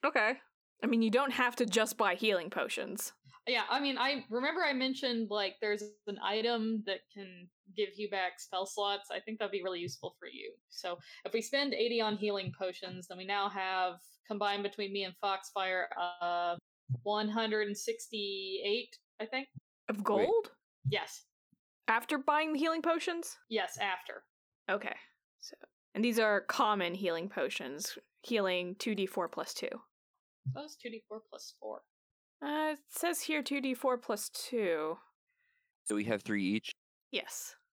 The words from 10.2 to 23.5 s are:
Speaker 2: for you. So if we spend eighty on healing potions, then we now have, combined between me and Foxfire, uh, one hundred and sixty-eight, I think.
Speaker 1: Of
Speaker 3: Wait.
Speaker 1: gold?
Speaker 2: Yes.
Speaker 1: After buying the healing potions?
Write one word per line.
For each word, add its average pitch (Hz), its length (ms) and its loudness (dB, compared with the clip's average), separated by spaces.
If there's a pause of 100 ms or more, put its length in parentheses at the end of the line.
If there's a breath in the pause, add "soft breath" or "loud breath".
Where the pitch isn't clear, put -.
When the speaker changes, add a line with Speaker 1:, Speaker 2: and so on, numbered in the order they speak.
Speaker 2:
for - 80 -14
you. 52 260 -12 (160)
So 180 280 -6 (280 loud breath)
if 202 80 -8
we 226 100 2
spend 277 320 0
eighty 233 260 2
on 214 160 0
healing 196 400 -2
potions, 185 500 -6
then 180 120 -12
we 185 60 -8
now 202 240 0
have, 185 460 0 (320)
combined 202 360 0
between 202 280 -4
me 196 120 -2
and 185 180 -6
Foxfire, 190 680 0 (340)
uh, 175 340 2 (480)
one 208 260 0
hundred 214 380 0
and 208 100 -4
sixty-eight, 202 1200 -4 (240)
I 220 60 -4
think. 262 200 -4 (420)
Speaker 1:
Of 214 80 0
Speaker 3:
Wait. 202 80 -4
Speaker 1:
gold? 415 460 4 (380)
Speaker 2:
Yes. - 360 -4 (600)
Speaker 1:
After 233 300 2
buying 302 360 4
the 285 60 2
healing 330 220 2
potions? 339 560 0 (120)